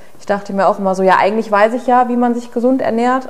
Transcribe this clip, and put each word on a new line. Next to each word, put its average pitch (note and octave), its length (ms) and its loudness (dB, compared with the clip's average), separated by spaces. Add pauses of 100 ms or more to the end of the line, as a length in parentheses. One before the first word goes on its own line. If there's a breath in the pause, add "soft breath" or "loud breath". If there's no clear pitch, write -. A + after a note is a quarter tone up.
(180 loud breath)
Ich - 60 -20
dachte G3+ 300 -6
mir G2 120 2
auch G3+ 120 2
immer F#3+ 160 -2
so, F#3+ 80 -2
ja, F#3+ 160 4
eigentlich G#3 320 0
weiß G#3+ 240 4
ich A#3+ 120 -6
ja, B3 220 2
wie A#3+ 80 -2
man A#3+ 180 0
sich A#3 160 -10
gesund B3+ 300 0
ernährt, B3 500 -2